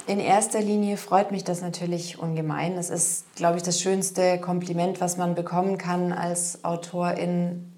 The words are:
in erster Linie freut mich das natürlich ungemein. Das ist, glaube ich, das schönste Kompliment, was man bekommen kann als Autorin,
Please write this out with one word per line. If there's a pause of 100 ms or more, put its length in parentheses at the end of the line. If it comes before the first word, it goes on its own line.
in
erster
Linie
freut
mich
das
natürlich
ungemein.
Das
ist, (100)
glaube
ich,
das
schönste
Kompliment,
was
man
bekommen
kann
als
Autorin,